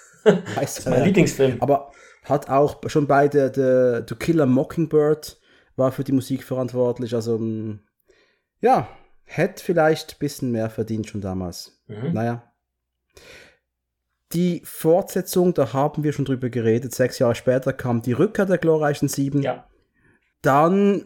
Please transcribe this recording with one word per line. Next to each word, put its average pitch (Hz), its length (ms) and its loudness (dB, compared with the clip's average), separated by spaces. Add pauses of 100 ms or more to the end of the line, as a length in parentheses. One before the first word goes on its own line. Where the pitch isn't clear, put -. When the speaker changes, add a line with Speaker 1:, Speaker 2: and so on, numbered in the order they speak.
Speaker 1:
<laughs> - 220 -20
Weißt - 320 2
Speaker 2:
Das - 220 -4
ist - 80 -12
Speaker 1:
du, 131 60 -2
Speaker 2:
mein 127 80 2
Speaker 1:
ja. 123 60 2
Speaker 2:
Lieblingsfilm. 147 560 2
Speaker 1:
Aber 139 300 0 (320)
hat 143 260 -4
auch 135 380 2
schon 147 200 0
bei 139 200 4
der, 135 220 2
der 127 560 2
To 117 100 -10
Kill 165 240 0
a 147 60 4
Mockingbird 151 960 0 (360)
war 131 160 0
für 139 120 -8
die 135 80 -4
Musik 131 320 -2
verantwortlich. 123 720 -4
Also, 113 240 -2
mm, 110 400 -6 (840)
ja, 208 260 2 (360)
hätte - 400 -4
vielleicht 160 500 0
ein - 60 -20
bisschen 139 320 -4
mehr 110 180 -2
verdient 110 380 -4
schon 107 120 -10
damals. 92 680 -8
Speaker 2:
Mhm. 120 260 -6
Speaker 1:
Naja. 117 300 -2 (1900)
Die 175 320 0
Fortsetzung, 180 880 0
da 127 200 0
haben 147 300 0
wir 151 100 -2
schon 139 120 -4
drüber 127 240 -4
geredet, 117 440 0
sechs - 260 0
Jahre 123 160 2
später 131 380 0
kam 120 280 -2
die 120 120 -2
Rückkehr 196 320 0
der 185 140 0
glorreichen 151 500 0
Sieben. 139 320 -2
Speaker 2:
Ja. 127 240 -6 (760)
Speaker 1:
Dann 175 640 4